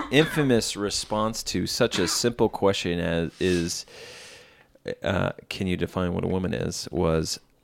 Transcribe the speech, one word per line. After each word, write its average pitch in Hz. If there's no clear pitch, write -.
<coughs> -
infamous 139
response 107
to 92
such -
a 87
simple 117
question 92
as 85
is, 87
uh, 95
"Can -
you 90
define 87
what 90
a 90
woman 92
is?" -
was, 80